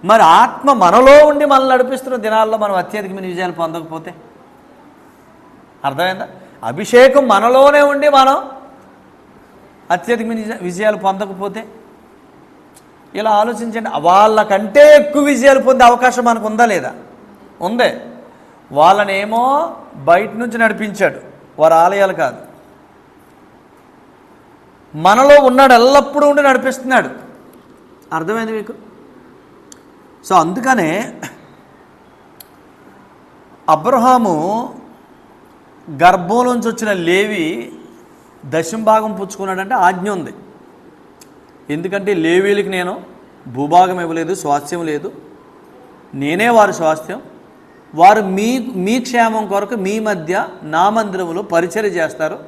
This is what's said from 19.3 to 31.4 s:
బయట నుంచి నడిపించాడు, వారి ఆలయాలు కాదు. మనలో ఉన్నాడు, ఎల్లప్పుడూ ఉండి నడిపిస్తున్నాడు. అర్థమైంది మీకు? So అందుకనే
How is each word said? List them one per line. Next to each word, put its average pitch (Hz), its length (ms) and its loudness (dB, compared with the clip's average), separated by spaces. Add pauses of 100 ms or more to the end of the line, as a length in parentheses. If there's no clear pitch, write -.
బయట 180 380 0
నుంచి 233 240 -8
నడిపించాడు, 208 640 -2 (400)
వారి 160 140 4
ఆలయాలు 190 400 2
కాదు. 139 240 -6 (2500)
మనలో 262 500 2
ఉన్నాడు, 254 280 4
ఎల్లప్పుడూ 277 560 2
ఉండి 285 120 2
నడిపిస్తున్నాడు. 254 680 0 (1040)
అర్థమైంది 214 380 -6
మీకు? 220 220 -10 (1600)
So 196 60 0
అందుకనే 196 760 -2 (2500)